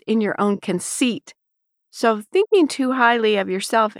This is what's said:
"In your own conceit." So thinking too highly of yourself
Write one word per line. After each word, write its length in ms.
"In 140
your 180
own 200
conceit." 720
So 320
thinking 460
too 260
highly 420
of 140
yourself 500